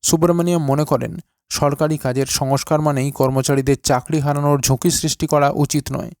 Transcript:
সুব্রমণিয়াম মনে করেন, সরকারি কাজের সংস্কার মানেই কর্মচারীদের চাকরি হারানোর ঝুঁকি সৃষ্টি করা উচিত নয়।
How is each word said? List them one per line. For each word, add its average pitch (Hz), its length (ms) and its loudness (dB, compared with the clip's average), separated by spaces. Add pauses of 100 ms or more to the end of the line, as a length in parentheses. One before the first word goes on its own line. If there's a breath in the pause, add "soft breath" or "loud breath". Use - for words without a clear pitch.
সুব্রমণিয়াম 170 600 2
মনে 143 200 0
করেন, 123 280 -2 (380)
সরকারি 151 480 0
কাজের 131 300 -2 (100)
সংস্কার 139 420 0
মানেই 143 300 0
কর্মচারীদের 135 720 2
চাকরি 139 380 0
হারানোর 143 400 0
ঝুঁকি 135 300 2
সৃষ্টি 160 360 -2
করা 147 300 2
উচিত 147 360 0
নয়। 117 280 -8